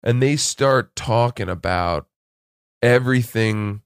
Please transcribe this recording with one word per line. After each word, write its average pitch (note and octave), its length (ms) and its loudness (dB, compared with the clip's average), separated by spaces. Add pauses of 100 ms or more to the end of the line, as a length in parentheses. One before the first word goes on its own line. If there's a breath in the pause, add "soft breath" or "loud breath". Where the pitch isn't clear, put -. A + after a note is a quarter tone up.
And A#2+ 180 2
they C#3 160 2
start C3+ 580 0
talking A#2 540 -2
about F2 580 -2 (720)
everything A2+ 1040 0